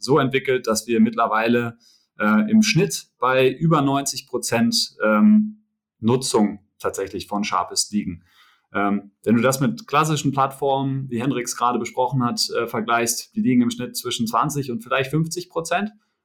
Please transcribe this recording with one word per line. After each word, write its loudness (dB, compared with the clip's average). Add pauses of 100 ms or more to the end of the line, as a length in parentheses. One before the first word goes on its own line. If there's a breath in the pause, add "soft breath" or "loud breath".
so 2
entwickelt, 0
dass -2
wir 2
mittlerweile, 0 (400 soft breath)
äh, 2
im 6
Schnitt 0 (120)
bei 2
über 2
neunzig -2
Prozent, 0
ähm, 4 (360)
Nutzung 0 (180)
tatsächlich -6
von -4
Sharpest -4
liegen. -4 (500 soft breath)
Ähm, -2 (120)
wenn 4
du 2
das 2
mit -2
klassischen 0
Plattformen, -2
wie -4
Hendrix -4
gerade 0
besprochen -2
hat, 0 (100)
äh, -2
vergleichst, -2
die -4
liegen 4
im 2
Schnitt -8
zwischen -4
zwanzig -2
und -6
vielleicht -2
fünfzig -2
Prozent. -4 (320)